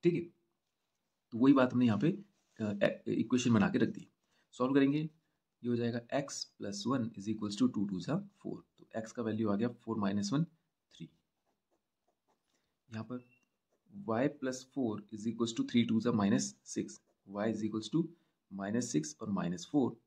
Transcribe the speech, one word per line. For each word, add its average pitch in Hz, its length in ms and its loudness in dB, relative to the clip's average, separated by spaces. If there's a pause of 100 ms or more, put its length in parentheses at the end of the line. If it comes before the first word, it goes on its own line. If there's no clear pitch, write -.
ठीक 170 100 4
है, 143 60 0 (1120)
तो 117 40 -6
वही 135 160 8
बात 127 200 6
हमने 123 120 4
यहाँ 107 140 4
पे, 151 120 4 (480)
अ, 110 40 -2
ए-, 104 440 0
इक्वेशन 120 460 2
बना 98 160 6
के - 80 0
रख 113 120 4
दी। - 180 -12 (440)
सॉल्व 131 220 -2
करेंगे, 139 260 4 (640)
ये 120 60 -4
हो 120 60 2
जाएगा 117 260 -2 (160)
x 143 200 -6 (160)
plus 101 340 -8
one 120 260 0
is 101 160 -10
equals 104 280 -4
to 127 120 4
two 101 180 -2
two 95 120 -4
जा 127 160 -4 (220)
four, - 240 -12 (160)
तो - 100 -20 (140)
x 110 100 -12
का 120 120 -6
वैल्यू 110 260 -2
आ 101 60 2
गया 113 120 0
फ़ोर 113 300 -6
माइनस 101 360 -2
वन 151 100 2
थ्री। - 680 -14 (1800)
यहाँ 110 140 -8
पर 123 200 -10 (840)
y 120 260 2
plus 127 280 -6 (140)
four 117 180 0 (180)
is 107 140 -6
equals 117 260 -2
to 135 120 0
three 120 240 4
two 110 120 2
जा 117 100 0
माइनस 107 520 2
सिक्स, - 380 -6 (260)
y 101 200 -2
is 107 160 -2
equals 107 320 -4
to 170 80 2 (480)
माइनस 98 400 -4
सिक्स - 300 -2
और 110 80 -10
माइनस 87 420 -4
फ़ोर 123 360 2